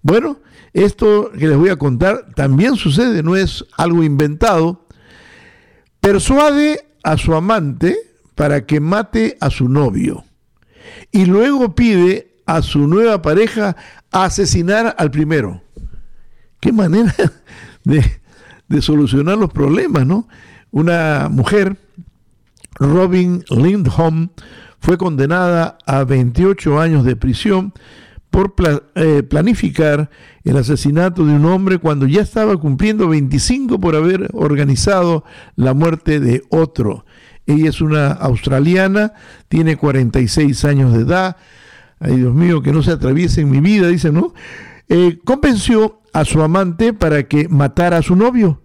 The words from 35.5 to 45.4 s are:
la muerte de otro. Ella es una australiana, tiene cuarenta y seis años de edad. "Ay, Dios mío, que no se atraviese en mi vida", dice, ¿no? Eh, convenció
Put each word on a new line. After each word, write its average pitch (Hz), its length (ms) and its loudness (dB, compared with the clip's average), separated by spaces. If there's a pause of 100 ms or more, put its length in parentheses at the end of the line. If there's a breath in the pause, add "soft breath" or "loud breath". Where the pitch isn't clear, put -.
la 131 200 0
muerte 156 440 0
de 131 300 0
otro. 160 560 -2 (400 soft breath)
Ella 151 240 2
es - 120 -6
una 151 260 0
australiana, 175 1040 0 (360 loud breath)
tiene 160 260 0
cuarenta 131 460 0
y 113 80 0
seis 143 340 0
años 139 300 2
de 113 80 2
edad. 180 340 -2 (640 soft breath)
"Ay, - 160 -2
Dios 127 180 0
mío, 165 280 2
que 143 100 -2
no 156 100 2
se 170 100 0
atraviese 160 500 0
en 143 100 0
mi 135 80 2
vida", 185 300 2
dice, 165 240 0
¿no? 196 200 0 (540 loud breath)
Eh, 170 380 2
convenció 233 760 0 (120)